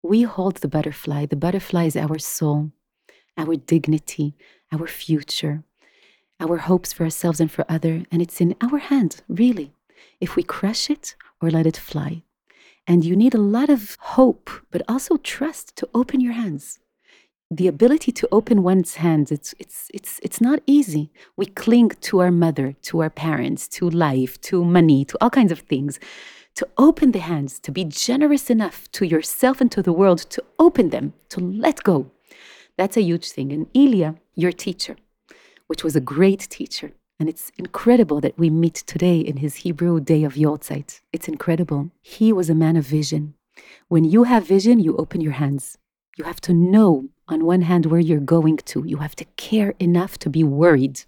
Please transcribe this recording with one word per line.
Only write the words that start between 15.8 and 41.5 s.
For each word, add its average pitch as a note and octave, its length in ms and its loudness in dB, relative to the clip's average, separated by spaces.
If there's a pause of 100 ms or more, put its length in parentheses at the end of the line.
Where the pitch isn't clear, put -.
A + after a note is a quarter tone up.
open B3 260 -2
your A#3+ 140 -2
hands. F#3+ 460 -8 (720)
The F3+ 160 0
ability A#3+ 460 2
to - 180 -4
open G#3 320 2
one's F3+ 320 2
hands, D#3+ 360 0
it's, - 280 -8
it's, - 340 -18
it's, - 300 -14
it's - 180 -6
not C4+ 240 2
easy. G3 460 2 (240)
We F#3+ 100 -4
cling A#3 440 4 (120)
to - 200 0
our F3+ 100 4
mother, D#3 520 0
to E3 180 -4
our D#3 80 -2
parents, D3 600 -6
to F3 200 -4
life, C#3+ 520 -2
to F3 220 -2
money, E3 420 4
to - 160 -12
all A#3 80 2
kinds G#3+ 220 2
of D#3 80 -6
things. C#3 400 -6 (560)
To - 120 -6 (100)
open C#4+ 360 4
the G3+ 60 -2
hands, D#3 420 -6
to - 100 -12
be F3+ 140 -6
generous C4+ 640 0
enough - 440 -2
to G3 120 -2
yourself F3 560 0
and B3 100 2
to G3+ 100 -2
the F3 120 0
world, F3+ 260 4 (120)
to - 120 -10 (160)
open D#4 300 4
them, C#3 240 -4 (160)
to - 100 -8
let G3+ 440 -2
go. C#3+ 280 0 (640)
That's G3 200 -2
a A3+ 40 2
huge E3+ 300 -2
thing. C#3 220 -8
And D#3 200 -6
Ilya, G#3 420 4 (200)
your F3 160 0
teacher, - 460 -10 (680)
which - 160 -8
was D#3 120 -2
a C#3+ 60 2
great F3+ 480 2
teacher, - 420 -14 (280)
and D#3+ 100 -2
it's - 280 -14
incredible G#3+ 640 2
that - 160 -4
we E3+ 120 2
meet E3 260 0
today F3 440 0
in D3+ 180 -4
his C#3+ 200 -6
Hebrew E3+ 440 -2
day D#3 220 2
of C#3 100 -4
Yortzeit. D3+ 680 -4 (120)
It's - 140 -10
incredible. D#3+ 640 -4 (100)